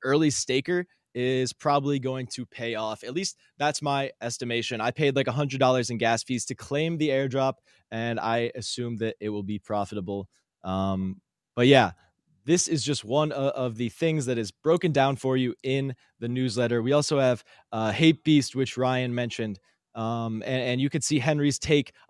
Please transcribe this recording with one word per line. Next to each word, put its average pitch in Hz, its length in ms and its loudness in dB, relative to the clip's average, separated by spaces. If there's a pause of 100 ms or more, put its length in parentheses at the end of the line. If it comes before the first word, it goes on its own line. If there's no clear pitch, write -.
early 147 260 4
staker 170 560 -2 (300)
is 127 360 0
probably 143 460 0
going 131 300 -6
to 123 180 -10
pay 117 300 -6
off. 110 280 -6
At 123 120 -10
least 190 220 -4 (200)
that's 147 240 0
my 139 300 -2 (100)
estimation. 117 580 -4
I 117 120 0
paid, 143 240 0
like, 135 120 2
a 120 40 -2
hundred 135 280 -2
dollars 127 300 4
in 117 80 -4
gas 113 240 2
fees 123 240 -4
to 131 80 -10
claim 156 460 -4
the 156 100 2
airdrop, 135 440 0 (360)
and 113 300 -4
I 117 340 0
assume 120 440 -6
that 110 220 -4
it 107 100 -6
will 104 120 -4
be 101 160 -6
profitable. 101 720 -6 (340)
Um, 95 560 -2 (360)
but 120 100 4
yeah, 127 280 8 (520)
this 170 220 2
is 151 160 0
just 135 200 -2
one 143 300 0
o-, 139 220 0
of 123 220 -4
the 120 120 -2
things 156 380 0
that 123 100 0
is 104 140 -4
broken 165 400 0
down 135 240 4
for 131 200 0
you 127 280 0
in 135 320 -2 (240)
the 117 80 -6
newsletter. 120 560 0
We 131 80 0
also 147 280 2
have, 127 240 2 (280)
uh, 110 220 -2
Hate 156 300 4
Beast, 151 320 4
which 131 220 -2
Ryan 127 380 0
mentioned. 110 440 -4 (360)
Um, 113 500 -4
and, 131 160 -2
and 123 200 0
you 139 100 0
could 147 120 -2
see 156 140 0
Henry's 147 400 2
take 147 360 0 (160)